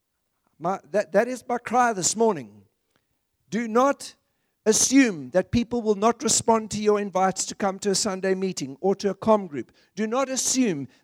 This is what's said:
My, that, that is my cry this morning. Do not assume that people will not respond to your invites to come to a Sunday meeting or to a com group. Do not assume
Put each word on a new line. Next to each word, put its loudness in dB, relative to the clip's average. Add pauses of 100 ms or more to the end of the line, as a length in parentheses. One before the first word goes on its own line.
(580)
My, -6 (120)
that, -2
that 2
is -10
my -4
cry 0
this -4
morning. -2 (880)
Do -4
not 0 (500)
assume 4
that 0
people -2
will 2
not 0
respond 0
to -6
your 2
invites -2
to -10
come -4
to -2
a 2
Sunday -2
meeting -6
or 0
to -4
a -4
com 2
group. -10 (220)
Do -4
not -2
assume -2 (160)